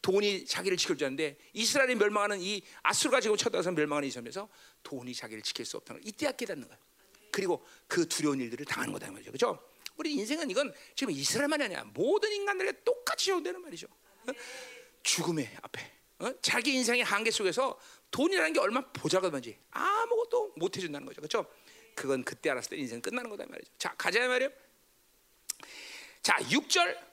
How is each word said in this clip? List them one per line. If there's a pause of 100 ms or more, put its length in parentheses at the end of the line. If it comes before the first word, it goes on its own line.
돈이
자기를
지킬
줄
아는데, (160)
이스라엘이
멸망하는
이 (220)
아수르가
지금
쳐들어서
멸망하는
이
점에서 (340)
돈이
자기를
지킬
수
없다는
걸
이때야
깨닫는
거예요. (500)
그리고 (220)
그
두려운
일들을
당하는
거다,
이
말이죠.
그죠? (340)
우리
인생은
이건 (220)
지금
이스라엘만이
아니야. (100)
모든
인간들에게
똑같이
적용되는
말이죠.
어? (680)
죽음의 (120)
앞에, (280)
어?
자기
인생의
한계
속에서 (320)
돈이라는
게
얼마나
보잘것한지 (140)
아무것도
못
해준다는
거죠.
그죠? (520)
그건
그때
알았을
때
인생
끝나는
거다,
이
말이죠.
자,
가자,
이
말이에요. (1700)
자, (140)
육
절. (180)